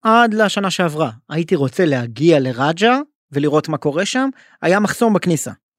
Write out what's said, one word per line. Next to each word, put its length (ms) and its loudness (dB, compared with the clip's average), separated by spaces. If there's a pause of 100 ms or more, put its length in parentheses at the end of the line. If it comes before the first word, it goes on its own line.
עד 320 4
לשנה 360 0
שעברה, 400 -2 (200)
הייתי 260 -2
רוצה 280 0
להגיע 560 2
לרג'ר 560 0 (360)
ולראות 360 0
מה 80 -4
קורה 300 -4
שם, 220 -2 (340)
היה 180 2
מחסום 320 0
בכניסה. 380 -2 (280)